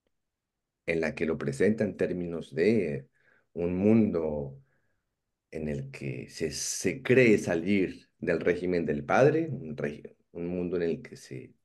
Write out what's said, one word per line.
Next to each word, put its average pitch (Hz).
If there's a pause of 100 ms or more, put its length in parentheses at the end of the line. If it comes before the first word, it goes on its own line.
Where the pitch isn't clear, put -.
(880)
en 82
la 76
que 85
lo 78
presenta 92
en 95
términos 85
de 82 (440)
un 87
mundo 87 (880)
en 78
el 69
que 62
se, 80
se -
cree 120
salir 90
del 82
régimen 87
del 73
padre, 151
un 78
regi-, - (160)
un 87
mundo 90
en 87
el 80
que -
se, - (100)